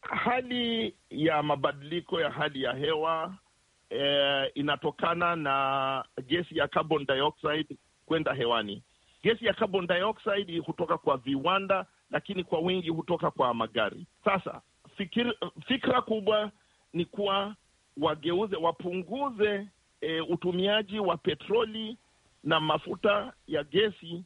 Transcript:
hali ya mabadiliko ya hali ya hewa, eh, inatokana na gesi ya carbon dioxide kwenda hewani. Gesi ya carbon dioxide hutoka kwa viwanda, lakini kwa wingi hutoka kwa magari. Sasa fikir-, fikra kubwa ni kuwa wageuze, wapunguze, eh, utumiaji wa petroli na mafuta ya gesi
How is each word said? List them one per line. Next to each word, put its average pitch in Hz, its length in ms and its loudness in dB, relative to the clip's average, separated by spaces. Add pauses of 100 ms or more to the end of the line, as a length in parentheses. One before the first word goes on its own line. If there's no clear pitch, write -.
hali 240 920 -2 (160)
ya 151 320 2
mabadiliko 147 760 -2
ya 147 100 0
hali 147 320 -4
ya 123 100 0
hewa, 160 640 -2 (560)
eh, 139 640 2
inatokana 170 840 0
na 135 680 0 (220)
gesi 165 320 -2
ya 143 100 2
carbon 156 380 0
dioxide 147 680 0 (300)
kwenda 156 280 0
hewani. 117 480 0 (400)
Gesi 226 240 2
ya 196 80 4
carbon 190 320 0
dioxide 185 720 0
hutoka 165 400 -2
kwa 143 180 2
viwanda, 180 720 0 (240)
lakini 185 340 -4
kwa 170 140 0
wingi 175 320 0
hutoka 160 400 0
kwa 123 240 2
magari. 113 520 -2 (180)
Sasa 196 360 -2 (380)
fikir-, 214 520 -2 (160)
fikra 247 360 2
kubwa 214 480 0 (420)
ni 170 120 0
kuwa 202 500 -2 (420)
wageuze, 160 600 0
wapunguze, 196 1120 -2 (320)
eh, 160 300 -4
utumiaji 190 680 0
wa 180 160 2
petroli 220 800 -2 (480)
na 156 160 4
mafuta 180 720 0 (140)
ya 151 180 -2
gesi 170 600 -2